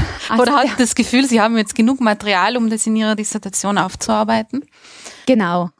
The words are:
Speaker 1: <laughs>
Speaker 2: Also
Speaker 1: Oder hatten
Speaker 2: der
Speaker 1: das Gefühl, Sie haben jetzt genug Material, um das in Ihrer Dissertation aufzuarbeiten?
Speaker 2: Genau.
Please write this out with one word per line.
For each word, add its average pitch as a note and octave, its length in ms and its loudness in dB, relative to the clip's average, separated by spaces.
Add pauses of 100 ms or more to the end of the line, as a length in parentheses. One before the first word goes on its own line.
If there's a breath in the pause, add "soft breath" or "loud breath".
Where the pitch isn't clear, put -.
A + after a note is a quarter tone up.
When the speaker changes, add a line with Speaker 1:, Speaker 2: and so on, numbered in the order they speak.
Speaker 1:
<laughs> - 200 -12
Speaker 2:
Also A3+ 140 2
Speaker 1:
Oder B3 140 2
hatten C4 120 2
Speaker 2:
der - 80 -8
Speaker 1:
das A#3+ 180 0
Gefühl, A#3+ 320 2
Sie A#3 140 2
haben A3+ 160 2
jetzt G#3+ 180 -2
genug B3 260 2
Material, G#3 580 0
um A3+ 100 0
das G#3+ 180 -2
in A3 100 0
Ihrer A3 180 0
Dissertation G3+ 640 -4
aufzuarbeiten? A3 880 -2 (600 loud breath)
Speaker 2:
Genau. F3 540 0